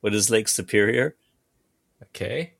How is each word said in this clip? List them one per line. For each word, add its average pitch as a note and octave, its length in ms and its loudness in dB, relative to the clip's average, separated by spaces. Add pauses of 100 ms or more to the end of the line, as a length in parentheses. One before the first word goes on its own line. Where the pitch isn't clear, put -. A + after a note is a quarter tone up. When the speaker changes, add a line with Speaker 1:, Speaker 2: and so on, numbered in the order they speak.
Speaker 1:
what G#2+ 120 -2
is G#2 160 2
Lake A2 180 2
Superior? A2+ 680 0 (880)
Speaker 2:
Okay. C#3 560 -8